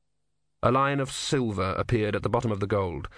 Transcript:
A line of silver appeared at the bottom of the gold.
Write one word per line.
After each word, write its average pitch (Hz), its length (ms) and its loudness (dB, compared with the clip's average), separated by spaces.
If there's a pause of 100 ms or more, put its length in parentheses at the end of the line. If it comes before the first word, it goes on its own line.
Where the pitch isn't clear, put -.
(640)
A 117 100 4
line 139 280 2
of 135 100 -2
silver 104 680 -2
appeared 107 380 0
at 101 60 -4
the - 60 -2
bottom 117 220 0
of 101 100 -2
the 104 60 0
gold. 95 520 -2